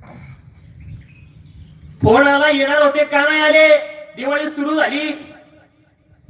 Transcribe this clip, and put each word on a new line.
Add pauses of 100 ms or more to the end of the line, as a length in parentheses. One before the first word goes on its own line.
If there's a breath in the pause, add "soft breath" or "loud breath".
(2000)
फोन
आला,
"येणार
होते,
का
नाही
आले?" (380)
दिवाळी
सुरू
झाली, (960)